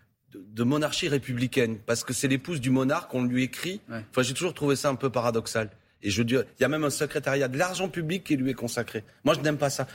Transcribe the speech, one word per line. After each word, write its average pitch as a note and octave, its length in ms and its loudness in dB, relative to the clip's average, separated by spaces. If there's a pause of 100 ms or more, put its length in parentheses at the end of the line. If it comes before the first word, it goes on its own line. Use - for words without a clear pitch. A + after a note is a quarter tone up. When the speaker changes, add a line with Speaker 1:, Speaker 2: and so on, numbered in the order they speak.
(320)
Speaker 1:
de, F#2+ 140 -18
de A2 180 -4
monarchie D3 440 2
républicaine, A#2+ 800 0
parce A#2 180 0
que B2+ 80 -4
c'est B2+ 160 0
l'épouse C3+ 320 -2
du B2+ 100 0
monarque, C3 440 2
on B2+ 100 0
lui B2 200 0
écrit. F3+ 360 -6 (100)
Speaker 2:
Ouais. A2+ 200 -8
Speaker 1:
Enfin, B2+ 120 4
j'ai B2 120 -2
toujours E3 200 -2
trouvé C#3+ 220 2
ça D3 140 0
un C3 60 2
peu C3+ 140 0
paradoxal. A2+ 600 0 (320)
Et G2+ 80 0
je G2+ 120 2
dis, A#2 120 2
il - 280 0
y - 20 6
a B2+ 40 6
même D#3 160 0
un C#3+ 60 2
secrétariat C#3 580 0
de C3 80 -6
l'argent F3+ 320 0
public E3+ 360 -4
qui D3+ 120 2
lui C3 140 2
est B2 40 0
consacré. A#2 500 -4 (200)
Moi, D3+ 100 6
je C#3 60 -2
n'aime D3+ 160 2
pas C#3 140 0
ça. C3+ 240 -4